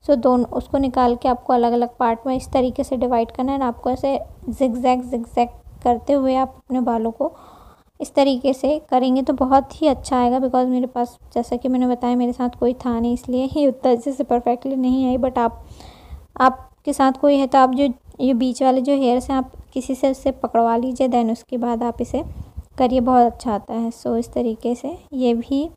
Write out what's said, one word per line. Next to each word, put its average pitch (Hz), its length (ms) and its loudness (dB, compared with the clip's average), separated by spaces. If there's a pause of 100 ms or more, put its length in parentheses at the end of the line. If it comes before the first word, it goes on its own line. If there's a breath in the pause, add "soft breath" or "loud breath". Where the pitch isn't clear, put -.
So 285 120 4
दोनों, 247 300 2
उसको 254 300 -4
निकाल 254 380 2
के 262 120 -2
आपको 247 240 0
अलग 240 200 2
अलग 240 260 -2
part 233 280 -2
में 262 100 -2
इस - 160 -8
तरीके 254 320 0
से 262 120 -4
divide 233 340 0
करना 254 220 -4
है। 269 100 -2
आपको 247 280 -4
ऐसे 262 280 -2 (320)
zigzag, 247 600 0
zigzag 240 520 -4 (200)
करते 240 300 0
हुए 262 220 2
आप 262 220 -2
अपने 254 240 -6
बालों 226 320 -2
को 285 200 -4 (680 loud breath)
इस - 140 -12
तरीके 269 380 2
से 277 260 -2 (120)
करेंगे 254 320 2
तो 277 100 0
बहुत 269 500 0
ही 302 60 4
अच्छा 254 300 -2
आएगा। 247 200 2
Because 254 300 0
मेरे 254 180 0
पास, 240 320 -6 (160)
जैसा 240 220 -4
कि 247 120 -4
मैंने 254 180 2
बताया, 247 300 0
मेरे 247 160 0
साथ 247 280 -4
कोई 247 160 2
था 240 240 -4
नहीं, 240 140 0
इसलिए 254 320 -4
ही 285 200 0
उतना 262 260 2
अच्छे 233 200 -2
से 262 120 -4
perfectly 247 520 -2
नहीं 254 300 0
आई। 254 120 0
But 254 200 -2
आप, 233 260 -2 (760 loud breath)
आपके 262 520 0
साथ 269 280 2
कोई 285 160 4
है 277 100 2
तो 269 120 4
आप 262 160 6
जो 269 180 2 (280)
ये 262 140 2
बीच 240 280 0
वाले 262 180 4
जो 269 140 0
hairs 254 360 0
हैं 269 60 0
आप 262 160 -4 (200)
किसी 262 220 -4
से 269 160 0
उससे 262 220 -2
पकड़वा 233 440 0
लीजिए, 254 320 -2
then 233 240 2
उसके 240 260 -8
बाद 233 240 -2
आप 240 180 -4
इसे 254 220 -4 (560 loud breath)
करिए, 254 220 2
बहुत 240 320 4
अच्छा 240 220 -6
आता 214 200 -8
है। 226 180 -4
So 240 240 -4
इस 233 160 -6
तरीके 240 420 -2
से 294 220 -10 (180)
ये 254 200 2
भी 269 280 -2 (140)